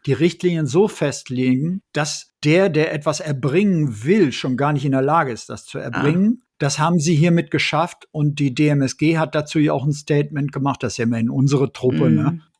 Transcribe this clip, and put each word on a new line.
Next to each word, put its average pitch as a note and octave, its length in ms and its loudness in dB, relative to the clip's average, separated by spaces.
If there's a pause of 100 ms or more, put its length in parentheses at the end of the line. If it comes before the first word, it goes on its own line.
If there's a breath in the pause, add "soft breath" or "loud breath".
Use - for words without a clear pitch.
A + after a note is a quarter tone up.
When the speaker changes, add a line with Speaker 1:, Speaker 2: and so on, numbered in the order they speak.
Speaker 1:
die C#3 60 0
Richtlinien E3 540 0
so F3+ 240 2
festlegen, C3 920 -2 (120)
dass - 400 -6 (100)
der, E3+ 240 4
der D#3 260 0
etwas D3+ 280 -4
erbringen D3 840 0
will, D#3+ 300 2
schon C3 240 -4
gar C#3+ 160 0
nicht C#3 100 -2
in D3 80 0
der C3+ 100 2
Lage D3 300 0
ist, - 180 -12
das A2 160 -12
zu - 120 -14
erbringen. E3+ 640 0
Speaker 2:
Ah. - 40 -20 (120)
Speaker 1:
Das C#3+ 220 -2
haben E3+ 200 2
sie D#3 160 2
hiermit E3 360 2
geschafft - 600 -2
und D3 280 -2
die C#3 140 0
D D3+ 160 2
M C#3+ 120 2
S C3 160 -4
G D#3+ 200 2
hat D#3+ 180 -2
dazu D3+ 240 -2
ja D3+ 120 2
auch C#3 140 -2
ein D3 80 0
Statement D3 580 -2
gemacht, C3+ 320 -4
das A2+ 100 -4
ist - 40 -10
ja A#2+ 60 -4
immerhin A#2 260 0
unsere C3+ 420 2
Truppe, - 380 0
Speaker 2:
Mhm. D2+ 60 6
Speaker 1:
ne? D#3+ 260 0 (180)